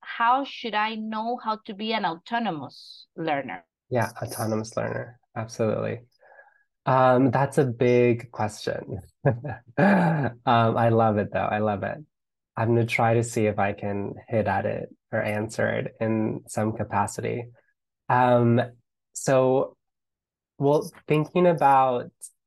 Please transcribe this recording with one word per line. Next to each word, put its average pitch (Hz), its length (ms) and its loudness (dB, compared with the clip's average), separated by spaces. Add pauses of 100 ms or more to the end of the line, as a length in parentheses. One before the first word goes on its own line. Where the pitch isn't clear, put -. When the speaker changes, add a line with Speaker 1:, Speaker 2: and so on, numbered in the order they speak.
Speaker 1:
how 247 420 0
should 240 300 -10
I 214 220 -2
know 220 420 -6
how 220 280 -6
to 220 80 -12
be 220 200 -6
an 214 120 -2
autonomous 170 1080 -8
learner? 139 480 -6 (260)
Speaker 2:
Yeah, 117 200 0 (120)
autonomous 110 540 -6
learner. 113 440 -8 (160)
Absolutely. 113 680 -4 (840)
Um, 127 460 4
that's 135 260 0
a 147 80 4
big 120 640 2
question. - 680 -6 (240)
<laughs> 143 60 2 (480)
Um, 151 1000 2
I 117 120 4
love 113 280 4
it, 101 140 -2
though. 95 80 -2
I 104 200 -2
love 104 240 -2
it. 104 140 -6 (580)
I'm 113 140 0
gonna 117 160 2
try 117 300 2
to 117 80 2
see 113 220 -2
if 104 140 0
I 101 140 0
can 101 420 -6 (120)
hit 110 200 -2
at 98 180 -2
it - 240 -6 (220)
or 110 100 -2
answer 107 480 -4
it 110 320 -6
in 110 460 -2
some 110 280 -4
capacity. 113 720 -4 (600)
Um, 123 520 4 (520)
so, 131 640 2 (800)
well, 143 320 2 (180)
thinking 156 380 2
about, 135 640 4 (380)